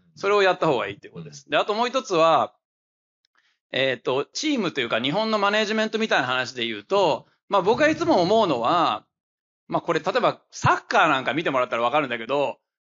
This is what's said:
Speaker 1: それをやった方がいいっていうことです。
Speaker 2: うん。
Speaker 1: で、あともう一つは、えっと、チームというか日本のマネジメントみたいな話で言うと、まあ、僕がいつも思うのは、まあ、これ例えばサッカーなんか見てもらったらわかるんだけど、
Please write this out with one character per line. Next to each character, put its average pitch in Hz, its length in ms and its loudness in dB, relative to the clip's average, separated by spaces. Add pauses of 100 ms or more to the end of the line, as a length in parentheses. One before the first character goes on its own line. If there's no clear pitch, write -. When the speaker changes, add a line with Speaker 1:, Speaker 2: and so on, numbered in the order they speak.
(160)
Speaker 1:
そ - 120 -6
れ 202 80 2
を 202 80 4
や 180 100 4
っ 175 60 -6
た 170 80 0
方 143 100 2
が 104 100 -4
い 101 40 -8
い 101 60 -16
っ - 20 -20
て - 80 -20
い - 20 -20
う - 40 -20
こ - 60 -16
と 165 60 -16
で 151 80 -18
す。 - 140 -20
Speaker 2:
う - 20 -20
ん。 - 20 -20
Speaker 1:
で、 147 60 0
あ 202 80 0
と 214 80 -4
も 226 120 -2
う - 20 -2
一 247 160 -4
つ - 100 -6
は、 160 400 2 (1160)
え 131 260 0
っ - 40 -20
と、 135 240 -2
チ - 240 -6
ー 277 100 0
ム 180 140 -2
と 135 80 -4
い - 20 -2
う 117 60 -4
か 117 120 0
日 135 100 -2
本 220 200 -2
の 214 80 0
マ 202 100 0
ネ 214 160 0
ジ 202 80 -4
メ 220 120 0
ン 220 40 -6
ト 220 80 -4
み 220 100 -2
た 208 120 0
い - 20 2
な 127 60 -4
話 127 260 -4
で 123 140 -4
言 110 120 -6
う 104 40 -14
と、 180 420 0 (220)
ま 196 120 2
あ、 - 40 4
僕 196 160 2
が 294 80 4
い 311 80 0
つ 320 100 -4
も 269 160 4
思 214 220 4
う 196 40 2
の 127 140 0
は、 135 440 0 (640)
ま 165 120 -4
あ、 - 20 -2
こ 170 120 -2
れ 160 60 -2
例 156 180 -2
え - 20 2
ば 170 220 0 (100)
サ - 240 2
ッ - 120 -6
カ 208 180 4
ー 160 40 4
な 139 100 2
ん 131 40 -6
か 120 100 -2
見 156 100 -4
て 170 60 -2
も 135 100 0
ら 123 60 0
っ 117 40 -6
た 117 80 -2
ら 117 40 -2
わ 120 80 2
か 139 120 0
る 143 40 -4
ん 127 60 -8
だ 120 80 -4
け 113 80 -10
ど、 135 320 -2 (280)